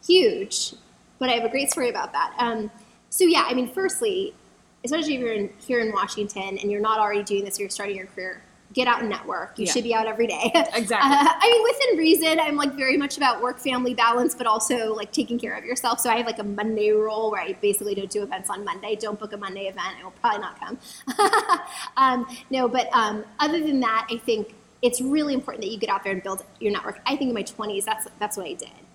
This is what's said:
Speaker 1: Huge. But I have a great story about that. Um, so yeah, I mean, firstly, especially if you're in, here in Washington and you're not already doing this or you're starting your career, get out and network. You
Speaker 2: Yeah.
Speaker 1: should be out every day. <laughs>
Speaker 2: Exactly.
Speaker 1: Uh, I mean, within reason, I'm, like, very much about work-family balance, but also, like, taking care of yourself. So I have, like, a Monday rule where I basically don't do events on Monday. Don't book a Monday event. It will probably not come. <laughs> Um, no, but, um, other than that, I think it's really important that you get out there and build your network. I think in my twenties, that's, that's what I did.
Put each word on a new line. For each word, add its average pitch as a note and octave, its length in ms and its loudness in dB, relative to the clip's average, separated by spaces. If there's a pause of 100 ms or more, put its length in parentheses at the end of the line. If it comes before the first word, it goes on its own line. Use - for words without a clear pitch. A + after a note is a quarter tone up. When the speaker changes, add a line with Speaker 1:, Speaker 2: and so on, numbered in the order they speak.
Speaker 1:
Huge. G#3+ 680 4 (460)
But B3+ 100 0
I B3 40 4
have A#3 100 0
a A3+ 60 0
great C#4 200 -2
story B3+ 200 0
about F#3 240 -6
that. - 240 -2
Um, A3 340 0 (380)
so - 160 2
yeah, D#4+ 200 6
I - 80 -2
mean, B3+ 140 0
firstly, A3 680 -2 (520)
especially D4 300 -2
if B3+ 60 -4
you're A3+ 120 -2
in, G3+ 160 -4 (100)
here A#3+ 220 -2
in A3 100 -2
Washington G3 640 -4
and G3+ 140 -2
you're G#3 100 -2
not A3 180 2
already G#3 240 2
doing G3 200 -2
this G3 160 -6
or G#3 40 -4
you're F#3+ 60 -8
starting G3+ 280 -6
your F#3+ 100 -12
career, F#3 340 -10 (300)
get B3 160 2
out A#3+ 120 4
and A#3 100 -4
network. F#3 480 -6
You - 80 -4
Speaker 2:
Yeah. E3+ 80 0
Speaker 1:
should A#3+ 100 0
be A#3 120 0
out A3 100 2
every A3 220 0
day. G#3 260 0
<laughs> - 220 4
Speaker 2:
Exactly. A#3 360 4
Speaker 1:
Uh, C#4+ 160 6
I - 240 6
mean, A#4 120 6
within A#4+ 340 2
reason, D#4+ 420 4
I'm, D4+ 160 0
like, C#4+ 180 0
very C4+ 240 2
much C#4 200 -2
about B3+ 240 2
work-family B3 540 -2
balance, A#3+ 400 2
but B3 100 -4
also, A3 480 0
like, G#3 180 -8
taking A#3 280 -2
care G#3 160 -6
of G#3 100 -10
yourself. A#3+ 340 -2
So B3 100 0
I A3+ 80 4
have, A#3+ 100 -2
like, A3+ 100 -4
a G#3 60 -6
Monday G#3 480 0
rule G#3+ 400 2
where G3 100 -4
I F#3 120 -6
basically G3+ 420 0
don't G3 160 -8
do G#3 100 -2
events F#3+ 260 -8
on G3 160 -8
Monday. G3+ 320 -6
Don't G#3 240 -6
book G#3+ 140 -10
a G#3 40 -10
Monday G3 280 -8
event. F#3+ 340 -6
It F3 40 -18
will F#3 180 -16
probably G#3+ 200 0
not - 180 -12
come. - 180 -10 (300)
<laughs> G4+ 520 2 (380)
Um, B3+ 300 4 (240)
no, B3+ 180 2
but, B3 240 0
um, G#3+ 320 2 (140)
other D4+ 200 2
than D4+ 200 2
that, A3+ 320 0
I A#3 60 -4
think G#3+ 360 -2 (300)
it's A#3+ 180 2
really C#4+ 320 0
important A#3 300 -4
that G3 80 -4
you A3 80 -10
get G#3 100 -4
out G3 140 0
there G3 100 -2
and F#3 80 -4
build F#3+ 220 -6 (160)
your G#3+ 120 0
network. F#3+ 360 -6
I C#4 100 0
think C4+ 120 0
in A#3+ 40 -2
my G#3 80 -4
twenties, G3+ 440 -6
that's, G#3+ 220 -4 (120)
that's G#3 180 -4
what F#3 80 -8
I E3 80 -8
did. - 160 -12 (240)